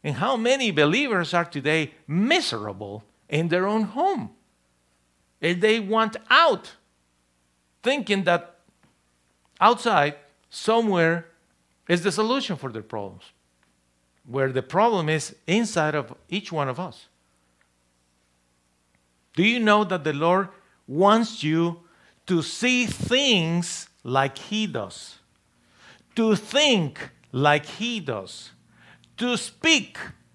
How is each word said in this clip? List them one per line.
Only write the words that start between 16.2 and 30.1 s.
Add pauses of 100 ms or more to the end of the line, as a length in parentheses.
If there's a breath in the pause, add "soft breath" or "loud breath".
each
one
of
us. (2250)
Do
you
know
that
the
Lord (380 soft breath)
wants
you (460 soft breath)
to
see
things (160)
like
He
does, (960 soft breath)
to
think (220)
like
He
does, (680 soft breath)
to
speak (380)